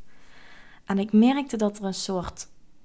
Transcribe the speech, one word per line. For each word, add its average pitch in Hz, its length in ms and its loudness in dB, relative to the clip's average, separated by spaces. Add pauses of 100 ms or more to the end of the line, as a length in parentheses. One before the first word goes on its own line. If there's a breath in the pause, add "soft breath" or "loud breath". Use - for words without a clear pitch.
(840 loud breath)
En 196 140 0
ik 208 140 -2
merkte 247 440 4
dat 208 200 -2
er 208 60 -10
een 190 100 -4
soort - 540 -6 (380)